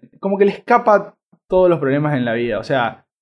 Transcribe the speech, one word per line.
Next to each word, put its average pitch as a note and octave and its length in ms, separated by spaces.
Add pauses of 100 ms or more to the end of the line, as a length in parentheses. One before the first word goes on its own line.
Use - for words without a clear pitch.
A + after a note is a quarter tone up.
(200)
como G3 180
que G3+ 80
le G3 60
escapa A3+ 640 (300)
todos F#3 220
los E3 100
problemas D3 360
en B2 100
la A2+ 80
vida. A#2 260
O - 40
sea, A#2 420 (160)